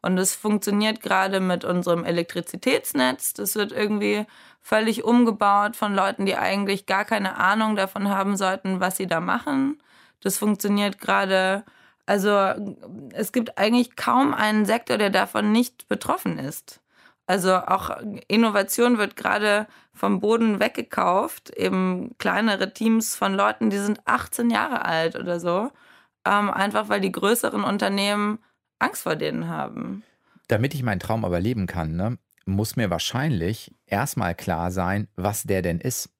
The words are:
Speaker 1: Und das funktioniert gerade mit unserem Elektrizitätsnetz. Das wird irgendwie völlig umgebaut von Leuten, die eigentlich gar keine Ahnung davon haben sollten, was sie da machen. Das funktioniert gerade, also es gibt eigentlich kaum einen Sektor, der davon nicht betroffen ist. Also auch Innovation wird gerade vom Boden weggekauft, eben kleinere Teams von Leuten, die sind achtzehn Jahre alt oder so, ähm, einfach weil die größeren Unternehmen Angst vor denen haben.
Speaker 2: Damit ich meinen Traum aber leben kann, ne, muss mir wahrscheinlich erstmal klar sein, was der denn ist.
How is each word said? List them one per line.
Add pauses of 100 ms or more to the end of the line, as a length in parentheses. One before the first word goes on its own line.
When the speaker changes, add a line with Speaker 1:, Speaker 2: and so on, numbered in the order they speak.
Speaker 1:
Und
das
funktioniert
gerade
mit
unserem
Elektrizitätsnetz.
Das
wird
irgendwie (340)
völlig
umgebaut
von
Leuten,
die
eigentlich
gar
keine
Ahnung
davon
haben
sollten,
was
sie
da
machen. (380)
Das
funktioniert
gerade, (420)
also (840)
es
gibt
eigentlich
kaum
einen
Sektor,
der
davon
nicht
betroffen
ist. (460)
Also
auch (360)
Innovation
wird
gerade (260)
vom
Boden
weggekauft,
eben
kleinere
Teams
von
Leuten,
die
sind
achtzehn
Jahre
alt
oder
so, (560)
ähm,
einfach
weil
die
größeren
Unternehmen (400)
Angst
vor
denen
haben. (460)
Speaker 2:
Damit
ich
meinen
Traum
aber
leben
kann,
ne, (260)
muss
mir
wahrscheinlich (140)
erstmal
klar
sein,
was
der
denn
ist.